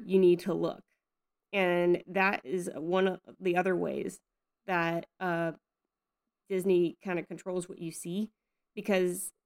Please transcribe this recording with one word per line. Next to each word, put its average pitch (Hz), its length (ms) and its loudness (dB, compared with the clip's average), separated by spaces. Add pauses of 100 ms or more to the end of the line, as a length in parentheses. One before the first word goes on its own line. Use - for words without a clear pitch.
you 190 140 4
need 175 220 8
to 185 120 -2
look. 165 300 -4 (680)
And 175 560 2
that 190 360 0
is 175 320 -4
one 180 320 0
of 185 120 -2 (200)
the 180 160 0
other 180 200 2
ways 151 440 -4 (460)
that, 170 400 -2 (140)
uh, 170 320 -2 (1000)
Disney 180 540 2
kinda 175 200 -4
controls 180 460 -8
what - 100 -16
you 165 120 -10
see, 190 380 -6 (460)
because 185 560 0 (140)